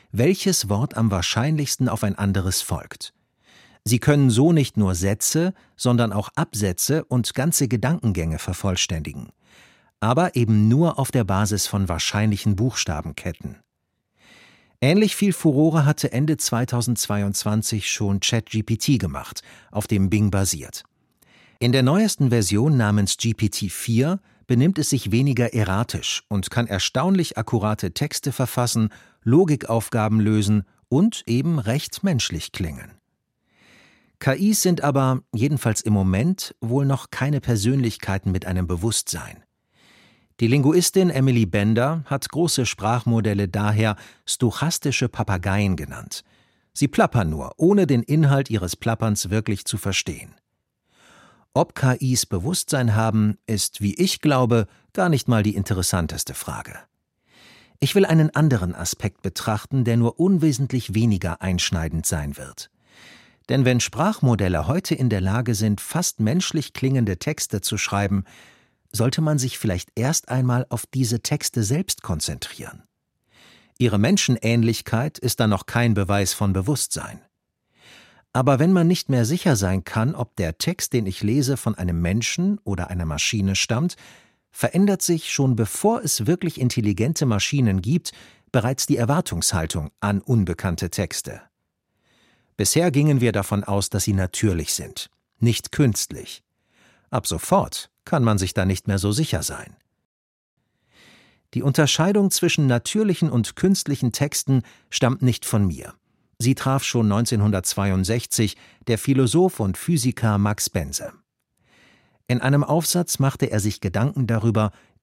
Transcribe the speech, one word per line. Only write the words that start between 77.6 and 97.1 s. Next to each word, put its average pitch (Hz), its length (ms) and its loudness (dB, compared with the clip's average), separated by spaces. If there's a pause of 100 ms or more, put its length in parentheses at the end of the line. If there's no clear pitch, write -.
Aber 131 260 4
wenn 165 120 4
man 175 160 4
nicht 175 220 0
mehr 123 160 2
sicher 151 300 0
sein 95 280 0
kann, 120 300 -2
ob - 220 -8
der 82 240 -4
Text, - 340 -4
den 113 140 0
ich - 160 -6
lese, 123 340 0
von 117 160 -2
einem 87 280 -2
Menschen 120 640 0
oder 92 240 -4
einer 90 160 -4
Maschine 95 500 -2
stammt, 131 400 -2 (560)
verändert 185 500 0
sich, 170 300 -2
schon 135 240 2
bevor 202 480 -2
es 120 240 -4
wirklich 170 320 -2
intelligente 120 640 0
Maschinen 107 560 0
gibt, 135 300 -2 (400)
bereits 123 340 0
die 139 120 0
Erwartungshaltung 90 920 -2 (120)
an 101 200 0
unbekannte 90 680 -2
Texte. - 500 -6 (1160)
Bisher 160 340 2
gingen 143 300 4
wir 120 100 4
davon 101 320 -2
aus, 98 260 -2
dass 98 140 -2
sie 110 100 0
natürlich 92 600 0
sind, - 360 -10 (300)
nicht 117 320 0
künstlich. - 720 -2 (640)
Ab - 160 -4